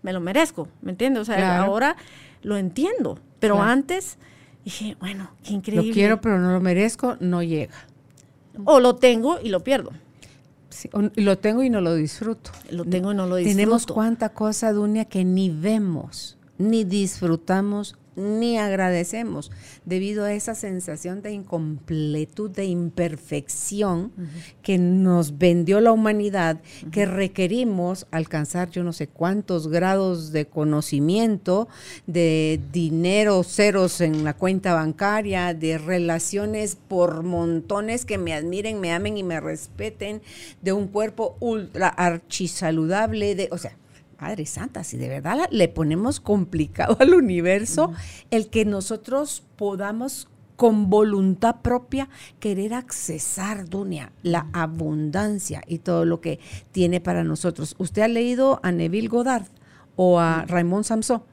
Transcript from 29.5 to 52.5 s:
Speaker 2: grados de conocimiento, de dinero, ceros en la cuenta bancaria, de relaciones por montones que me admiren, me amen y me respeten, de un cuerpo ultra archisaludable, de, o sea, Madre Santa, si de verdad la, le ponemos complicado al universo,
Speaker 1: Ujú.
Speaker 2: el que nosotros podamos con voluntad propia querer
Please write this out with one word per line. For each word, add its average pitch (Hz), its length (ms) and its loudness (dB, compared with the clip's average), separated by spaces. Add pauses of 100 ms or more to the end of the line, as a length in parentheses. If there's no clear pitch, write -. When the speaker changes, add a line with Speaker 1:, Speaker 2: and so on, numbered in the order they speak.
Speaker 2:
grados 175 640 0
de 151 160 0
conocimiento, 170 1200 2 (400)
de 160 540 2 (120)
dinero, 180 720 2
ceros 196 580 2
en 156 220 2
la 151 120 -2
cuenta 185 400 0
bancaria, 180 800 0
de 160 260 -2
relaciones 185 960 -2 (100)
por 175 380 0
montones 180 800 -2
que 208 120 -4
me 170 160 -4
admiren, 185 460 -4
me 175 140 -2
amen 208 260 -2
y 190 60 -6
me 165 160 -4
respeten, 208 840 -10 (400)
de 190 100 0
un 202 140 0
cuerpo 214 540 -4
ultra 214 480 -2
archisaludable, 180 1500 -2
de, 185 160 -4
o 175 80 -6
sea, - 180 -12 (440)
Madre 160 260 -8
Santa, - 380 -10
si 123 120 -10
de 123 120 -6
verdad 143 280 -4
la, 339 140 0
le 190 180 4
ponemos 165 520 -2
complicado 180 800 0
al 285 140 8
universo, 202 720 2
Speaker 1:
Ujú. 165 80 -6 (360)
Speaker 2:
el 220 180 0
que 220 160 0
nosotros 214 800 -4 (140)
podamos 208 720 -6 (280)
con 214 320 4
voluntad 208 720 4
propia 247 460 -2 (300)
querer 208 360 -4